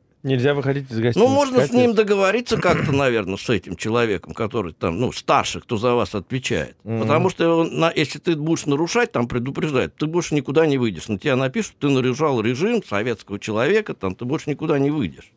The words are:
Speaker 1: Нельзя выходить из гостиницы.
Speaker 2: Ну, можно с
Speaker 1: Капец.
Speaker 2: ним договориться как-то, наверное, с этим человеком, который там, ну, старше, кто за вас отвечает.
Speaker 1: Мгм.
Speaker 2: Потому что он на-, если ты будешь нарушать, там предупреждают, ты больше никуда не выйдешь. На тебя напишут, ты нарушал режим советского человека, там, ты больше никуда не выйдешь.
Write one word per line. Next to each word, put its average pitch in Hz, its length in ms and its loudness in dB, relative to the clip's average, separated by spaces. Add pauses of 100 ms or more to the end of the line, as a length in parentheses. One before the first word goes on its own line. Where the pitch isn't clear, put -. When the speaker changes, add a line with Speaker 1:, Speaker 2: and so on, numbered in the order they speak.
(240)
Speaker 1:
Нельзя 135 320 2
выходить 135 360 -2
из 110 80 -4
гостиницы. 120 200 2
Speaker 2:
Ну, 233 80 6
можно 269 320 4
с - 100 6
Speaker 1:
Капец. 233 40 -6
Speaker 2:
ним 240 200 6
договориться 202 640 2
как-то, 165 340 2
наверное, 117 460 0
с - 120 -8
этим 95 280 -2
человеком, 110 560 0
который 101 400 -4
там, 90 260 -2
ну, 117 120 0
старше, 147 500 0
кто - 160 -4
за 120 160 2
вас 113 220 0
отвечает. 101 680 -4
Speaker 1:
Мгм. 110 180 -4
Speaker 2:
Потому 156 280 2
что 170 300 2
он 151 200 -2
на-, 160 160 2
если 151 240 -2
ты 170 160 -2
будешь 156 300 -2
нарушать, 165 460 0
там 120 160 -2
предупреждают, 127 680 -4
ты 151 120 -4
больше 160 280 -2
никуда 147 300 2
не 139 140 2
выйдешь. 101 280 -2
На 101 120 -4
тебя 139 160 0
напишут, 135 440 -2
ты 143 100 0
нарушал 131 520 2
режим 165 420 0
советского 101 560 -4
человека, 147 540 0
там, 95 220 -4
ты 127 100 -10
больше 147 240 -4
никуда 147 300 0
не 139 100 2
выйдешь. 120 480 -6